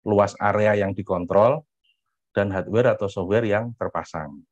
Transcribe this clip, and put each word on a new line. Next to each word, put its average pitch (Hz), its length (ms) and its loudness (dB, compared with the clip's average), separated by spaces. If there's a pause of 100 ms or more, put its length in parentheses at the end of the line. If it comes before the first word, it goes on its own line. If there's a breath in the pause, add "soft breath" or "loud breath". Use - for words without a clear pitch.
luas 101 400 2
area 104 400 2
yang 98 160 -2
dikontrol, 98 640 2 (720)
dan 101 160 0
hardware 104 480 0
atau 98 160 -4
software 101 320 0
yang 110 320 -2
terpasang. 80 640 -8 (100)